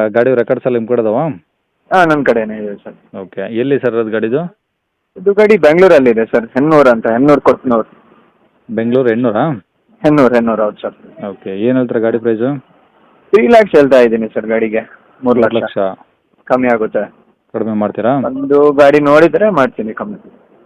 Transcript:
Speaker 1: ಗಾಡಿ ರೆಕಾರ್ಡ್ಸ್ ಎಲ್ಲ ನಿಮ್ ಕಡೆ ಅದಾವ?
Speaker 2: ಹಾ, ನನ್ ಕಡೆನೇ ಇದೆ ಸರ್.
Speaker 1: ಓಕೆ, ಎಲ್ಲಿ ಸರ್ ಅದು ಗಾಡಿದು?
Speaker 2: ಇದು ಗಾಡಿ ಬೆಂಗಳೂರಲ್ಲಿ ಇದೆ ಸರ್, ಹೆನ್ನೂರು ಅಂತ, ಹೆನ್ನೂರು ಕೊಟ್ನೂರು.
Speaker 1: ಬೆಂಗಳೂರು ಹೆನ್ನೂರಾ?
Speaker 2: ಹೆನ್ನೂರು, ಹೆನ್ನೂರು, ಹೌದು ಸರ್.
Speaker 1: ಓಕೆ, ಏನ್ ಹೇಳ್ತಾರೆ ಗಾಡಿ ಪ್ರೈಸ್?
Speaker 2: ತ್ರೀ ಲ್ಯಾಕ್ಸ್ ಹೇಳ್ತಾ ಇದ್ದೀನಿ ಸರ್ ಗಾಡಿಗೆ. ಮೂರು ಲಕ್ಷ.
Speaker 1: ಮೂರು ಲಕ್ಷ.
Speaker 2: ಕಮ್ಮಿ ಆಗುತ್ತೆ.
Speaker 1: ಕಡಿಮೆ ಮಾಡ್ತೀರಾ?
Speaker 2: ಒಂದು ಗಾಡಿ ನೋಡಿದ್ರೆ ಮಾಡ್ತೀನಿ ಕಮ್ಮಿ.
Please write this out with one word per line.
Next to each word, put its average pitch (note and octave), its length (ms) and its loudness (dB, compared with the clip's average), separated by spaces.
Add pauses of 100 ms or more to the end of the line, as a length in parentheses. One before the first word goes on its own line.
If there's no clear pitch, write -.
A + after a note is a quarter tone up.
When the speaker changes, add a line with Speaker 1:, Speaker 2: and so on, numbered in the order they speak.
Speaker 1:
ಗಾಡಿ A#2+ 260 0
ರೆಕಾರ್ಡ್ಸ್ A#2+ 320 -2
ಎಲ್ಲ B2 100 -2
ನಿಮ್ A2+ 120 -6
ಕಡೆ A#2+ 140 -2
ಅದಾವ? A2 160 -2 (760)
Speaker 2:
ಹಾ, F3+ 120 2
ನನ್ D3+ 200 0
ಕಡೆನೇ A2 340 -2
ಇದೆ G#2 180 -10
ಸರ್. - 400 -20
Speaker 1:
ಓಕೆ, G2 440 -10
ಎಲ್ಲಿ C3+ 180 0
ಸರ್ A#2 160 -4
ಅದು A2+ 160 -4
ಗಾಡಿದು? A2 320 -4 (800)
Speaker 2:
ಇದು G3 100 0
ಗಾಡಿ G#3 240 4
ಬೆಂಗಳೂರಲ್ಲಿ D#3 540 4
ಇದೆ A2+ 140 0
ಸರ್, A2+ 300 -2
ಹೆನ್ನೂರು C#3+ 360 4
ಅಂತ, A2+ 160 0
ಹೆನ್ನೂರು C#3 340 2
ಕೊಟ್ನೂರು. A#2+ 480 0 (800)
Speaker 1:
ಬೆಂಗಳೂರು A#2 380 -2
ಹೆನ್ನೂರಾ? A2+ 360 -2 (580)
Speaker 2:
ಹೆನ್ನೂರು, D3 320 2
ಹೆನ್ನೂರು, A2+ 280 0
ಹೌದು G#2+ 140 -4
ಸರ್. - 540 -14
Speaker 1:
ಓಕೆ, G2 200 -14 (160)
ಏನ್ B2+ 100 0
ಹೇಳ್ತಾರೆ B2 240 -2
ಗಾಡಿ A2+ 180 -2
ಪ್ರೈಸ್? A#2 420 -4 (720)
Speaker 2:
ತ್ರೀ A3+ 140 4
ಲ್ಯಾಕ್ಸ್ A3 300 4
ಹೇಳ್ತಾ C3+ 240 4
ಇದ್ದೀನಿ A2+ 280 0
ಸರ್ A2 180 -8
ಗಾಡಿಗೆ. A2 340 -2 (440)
ಮೂರು B2 160 0
ಲಕ್ಷ. A2+ 140 0
Speaker 1:
ಮೂರು A2 100 -2
ಲಕ್ಷ. G#2+ 140 -8 (680)
Speaker 2:
ಕಮ್ಮಿ B2+ 240 -2
ಆಗುತ್ತೆ. G#2+ 460 -4 (380)
Speaker 1:
ಕಡಿಮೆ A2 200 -6
ಮಾಡ್ತೀರಾ? G#2 440 -4
Speaker 2:
ಒಂದು C#3 560 0
ಗಾಡಿ C#3+ 280 4
ನೋಡಿದ್ರೆ D#3+ 500 2
ಮಾಡ್ತೀನಿ A#2+ 440 -4
ಕಮ್ಮಿ. G#2 240 -12 (460)